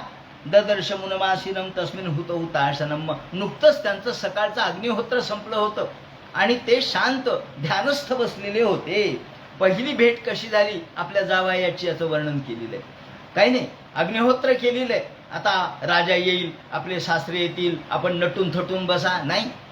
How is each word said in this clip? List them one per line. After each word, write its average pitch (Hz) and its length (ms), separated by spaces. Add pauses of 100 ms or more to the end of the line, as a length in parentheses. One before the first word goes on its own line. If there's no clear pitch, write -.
(460)
"ददर्श 202 460
मुनमासीनम 190 840
तस्मिन 180 300
हुत 170 240
हुताशनम." 151 800 (220)
नुकतंच 190 500
त्यांचं 202 280
सकाळचं 208 500
अग्निहोत्र 220 580
संपलं 214 360
होतं 208 320 (480)
आणि 220 220 (100)
ते 254 140
शांत 247 480 (300)
ध्यानस्थ 202 540
बसलेले 214 480
होते. 185 640 (340)
पहिली 190 340
भेट 233 360
कशी 214 180
झाली 208 380 (120)
आपल्या 190 240
जावयाची, 185 680
याचं 165 180
वर्णन 151 340
केलेलं 117 360
आहे. - 80 (520)
काही 214 160
नाही, 254 160 (280)
अग्निहोत्र 247 580
केलेलं 240 400
आहे. - 260 (120)
आता 185 500
राजा 175 340
येईल, 180 360 (200)
आपले 170 280
सासरे 170 400
येतील, 175 380 (140)
आपण 170 260
नटून 175 340
थटून 185 340
बसा, 180 380
नाही, 196 260 (220)